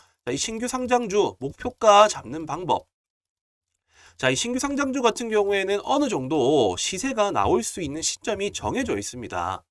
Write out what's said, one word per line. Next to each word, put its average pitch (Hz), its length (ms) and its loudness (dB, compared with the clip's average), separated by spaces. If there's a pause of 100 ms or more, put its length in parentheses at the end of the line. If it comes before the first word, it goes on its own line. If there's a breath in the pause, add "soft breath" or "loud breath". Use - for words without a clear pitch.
(240 soft breath)
자, 123 80 -4
이 - 60 -4
신규 226 280 -4
상장주 240 720 0
목표가 208 680 4
잡는 156 380 -10
방법. 139 400 -2 (1300 soft breath)
자, 131 140 0
이 131 60 2
신규 247 220 -2
상장주 277 440 -2
같은 233 260 0
경우에는 202 560 0
어느 285 240 0
정도 135 720 2
시세가 208 540 -2
나올 139 300 2
수 - 200 -8
있는 147 180 -6
시점이 196 520 -4
정해져 185 440 -4
있습니다. 92 760 -6